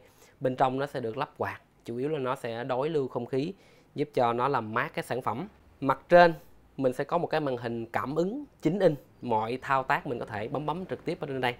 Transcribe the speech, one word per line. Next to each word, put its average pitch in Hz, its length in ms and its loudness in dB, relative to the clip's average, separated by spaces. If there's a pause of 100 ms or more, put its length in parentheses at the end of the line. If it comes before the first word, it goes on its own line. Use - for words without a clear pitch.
(400)
Bên 131 160 0
trong 131 240 2
nó 143 60 0
sẽ 143 140 -6
được 113 180 -4
lắp 143 200 -4
quạt, 95 220 -4 (260)
chủ 117 120 -8
yếu 135 120 -2
là 156 100 -2
nó 127 160 -2
sẽ 117 280 -6
đối 131 260 -2
lưu 143 180 0
không 120 180 -4
khí, 139 280 -2 (420)
giúp 147 180 -2
cho 120 200 4
nó 123 140 2
làm 113 260 -2
mát 131 200 0
cái 165 100 -4
sản 123 180 -4
phẩm. 123 260 -4 (340)
Mặt 135 180 2 (100)
trên 175 240 10 (440)
mình 131 160 2
sẽ 143 100 -4
có 165 140 -2
một 160 100 -2
cái 156 140 0
màn 131 160 -2
hình 117 280 -6
cảm 123 300 -4
ứng 208 300 -2 (160)
chín 165 180 0
inch, 165 200 4 (220)
mọi 117 400 -2
thao 135 220 0
tác 151 240 -2
mình 120 120 -4
có - 60 -8
thể 107 220 -6
bấm 139 180 -4
bấm 170 200 -4
trực - 200 -8
tiếp 170 160 -4
ở 147 60 -8
trên 131 140 -6
đây. 123 180 0